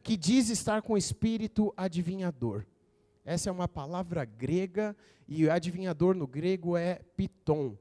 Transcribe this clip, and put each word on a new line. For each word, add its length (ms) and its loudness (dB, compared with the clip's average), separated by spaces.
que 160 0
diz 320 4
estar 320 0
com 160 0
espírito 800 0
adivinhador. 880 -4
Essa 240 -4
é 40 0
uma 140 -2
palavra 580 -4
grega 720 -2
e 240 4
adivinhador 640 2
no 140 -2
grego 480 0
é 240 0
piton, 640 0